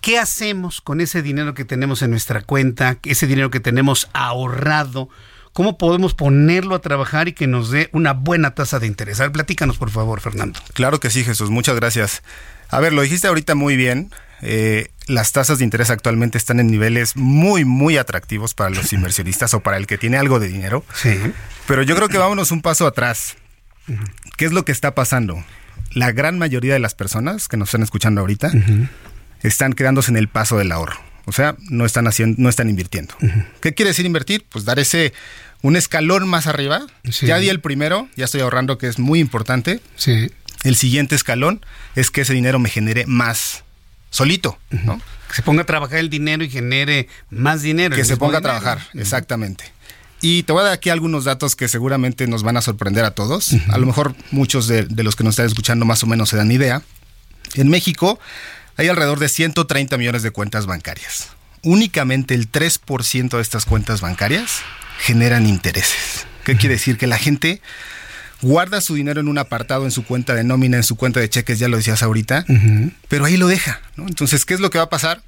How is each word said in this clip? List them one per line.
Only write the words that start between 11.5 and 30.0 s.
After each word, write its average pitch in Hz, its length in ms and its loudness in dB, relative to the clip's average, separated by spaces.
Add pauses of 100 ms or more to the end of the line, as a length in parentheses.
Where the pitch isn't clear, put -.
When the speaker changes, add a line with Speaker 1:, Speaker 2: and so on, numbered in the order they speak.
Speaker 2:
gracias. 113 460 0 (480)
A 127 100 0
ver, 160 140 2
lo 143 80 4
dijiste 170 260 0
ahorita 160 280 2
muy 143 200 2
bien. 127 360 0 (320)
Eh, 110 480 0 (160)
las 117 240 0
tasas 139 260 2
de 131 60 2
interés 113 260 2
actualmente 117 480 0
están 120 220 0
en 117 80 6
niveles 113 480 2
muy, 151 500 4
muy 139 320 4
atractivos 110 560 -4
para 98 160 -2
los 95 240 -4
Speaker 1:
<laughs> - 0 -
Speaker 2:
inversionistas 92 640 -2
o 101 60 0
para 98 160 0
el 98 100 -6
que 101 100 -2
tiene 117 200 0
algo 135 220 2
de 104 80 -2
dinero. 98 460 -4
Speaker 1:
Sí. 110 240 0 (480)
Speaker 2:
Pero 135 160 2
yo 139 140 2
creo 208 120 2
que 196 120 0
vámonos 190 320 2
un 165 100 -2
paso 165 240 2
atrás. 123 500 -2 (520)
Speaker 1:
Ujú. 107 160 -6 (340)
Speaker 2:
¿Qué 156 80 0
es 160 60 0
lo 180 120 0
que - 80 -2
está 139 220 -2
pasando? 113 500 0 (480)
La 123 200 0
gran 147 260 0
mayoría 135 360 0
de 135 60 2
las 113 140 -2
personas 120 540 -4
que 113 100 -2
nos 98 120 -2
están 113 120 0
escuchando 107 400 2
ahorita 104 320 0
Speaker 1:
Ujú. 107 340 4 (540)
Speaker 2:
están 135 320 0
quedándose 131 380 2